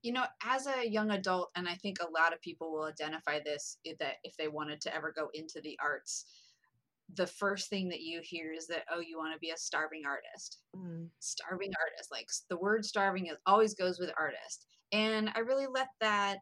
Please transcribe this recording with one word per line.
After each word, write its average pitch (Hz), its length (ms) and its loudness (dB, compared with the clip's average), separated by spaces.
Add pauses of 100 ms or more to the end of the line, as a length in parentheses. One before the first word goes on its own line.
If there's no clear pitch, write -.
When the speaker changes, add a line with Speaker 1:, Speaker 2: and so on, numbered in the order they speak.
Speaker 1:
You 240 100 -2
know, 254 120 2 (180)
as 262 240 2
a 254 200 2
young 214 220 2
adult, 190 460 2
and 180 120 -2
I 175 80 -2
think 190 240 -4
a 170 120 -2
lot 165 200 8
of 170 100 -4
people 165 300 -6
will 156 120 -2
identify 156 560 -2
this, 147 480 -4
i-, 160 120 -8
that 143 240 -2
if - 140 -12
they 156 100 -2
wanted 151 340 -4
to - 120 -4
ever 156 180 -2
go 156 220 -4
into 156 280 -10
the 147 200 -8
arts, - 440 -4 (880)
the 180 120 2
first 196 420 0
thing 190 200 0
that 160 120 -4
you 165 220 -6
hear 160 300 -6
is 160 140 -8
that, 170 240 -4
"Oh, 170 80 -2
you 165 180 -8
wanna 160 220 -4
be 165 120 -6
a 165 60 -4
starving 156 480 -2
artist." - 540 -8 (160)
Speaker 2:
Mm. 170 340 -8 (100)
Speaker 1:
Starving 185 600 -4
artist, - 320 -2
like, 127 180 -6
s-, - 200 -4
the 175 80 0
word 208 280 4
starving 190 420 2
is, 156 180 -6
always 208 280 8
goes 180 260 2
with 175 180 0
artist. 143 500 -4 (240)
And 214 420 4
I - 60 2
really 269 280 4
let 262 220 0 (120)
that 202 400 4